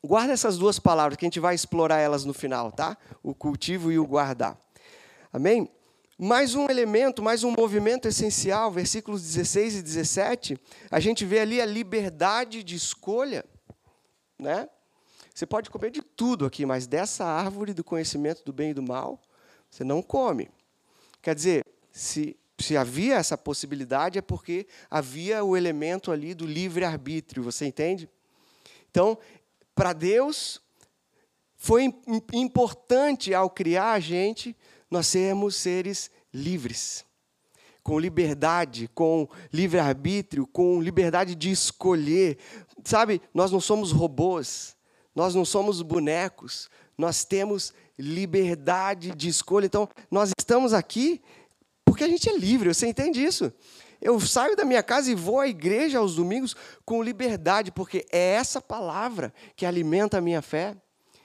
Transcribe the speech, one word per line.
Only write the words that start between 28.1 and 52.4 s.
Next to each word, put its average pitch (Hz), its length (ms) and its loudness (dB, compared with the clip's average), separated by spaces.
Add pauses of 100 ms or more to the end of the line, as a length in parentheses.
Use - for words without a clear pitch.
Então, 214 280 2 (560)
pra 180 180 2
Deus, 220 680 0 (920)
foi 233 300 4
im-, 254 240 -2
im-, 226 320 -2
importante, 254 920 2
ao 185 160 4
criar 185 420 0
a 208 80 2
gente, 190 560 -4 (340)
nós 175 180 0
sermos 196 480 2
seres 185 540 -4 (220)
livres, 135 720 -6 (800)
com 156 160 0
liberdade, 156 960 0
com 160 340 2 (240)
livre-arbítrio, 160 920 0
com 180 340 2
liberdade 175 540 2
de 165 160 -2
escolher. 175 880 2 (460)
Sabe, 214 360 2 (140)
nós 180 160 4
não 185 100 2
somos 214 320 0
robôs, 151 840 -2 (380)
nós 175 200 0
não 185 100 4
somos 196 380 0
bonecos, 165 880 -4 (260)
nós 160 280 -2
temos 196 500 -2 (240)
liberdade 175 1120 -2
de 160 180 -4
escolha. 196 380 2
Então, 208 220 0 (220)
nós 196 280 2
estamos 240 340 4
aqui 247 480 0 (640)
porque - 200 6
a 359 40 2
gente 349 220 2
é 403 80 2
livre, 196 340 4